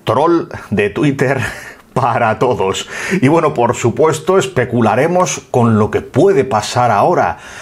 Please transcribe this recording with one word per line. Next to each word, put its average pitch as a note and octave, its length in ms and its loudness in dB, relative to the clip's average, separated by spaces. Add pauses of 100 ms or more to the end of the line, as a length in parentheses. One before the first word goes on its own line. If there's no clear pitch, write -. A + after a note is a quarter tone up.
troll D#3+ 440 0 (200)
de G2+ 220 0
Twitter C3+ 500 0 (260)
<laughs> - 280 -20
para A#2 440 0
todos. G2+ 520 -2 (320)
Y B2+ 60 4
bueno, D#3 260 2
por D3 200 0
supuesto, D#3 600 0
especularemos C3 1040 0 (100)
con A#2 280 2
lo G#2 120 2
que G2+ 120 -2
puede D3+ 420 2
pasar A2 460 0
ahora A2 480 0 (240)